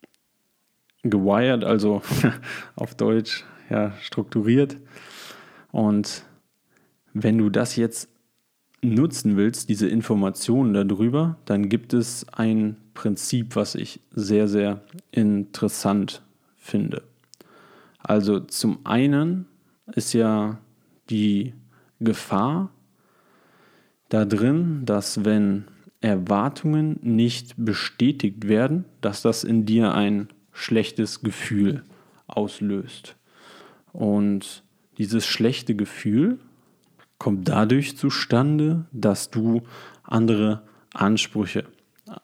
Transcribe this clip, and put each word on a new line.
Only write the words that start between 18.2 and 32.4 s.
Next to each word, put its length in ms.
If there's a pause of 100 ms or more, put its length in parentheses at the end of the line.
zum 460
einen 600 (460)
ist 200
ja 460 (500)
die 440 (460)
Gefahr 720 (1400)
da 160
drin, 600
dass 400
wenn 400 (360)
Erwartungen 1000
nicht 560
bestätigt 880
werden, 380 (160)
dass 220
das 200
in 220
dir 300
ein 320 (240)
schlechtes 680
Gefühl 600 (440)
auslöst. 880 (760)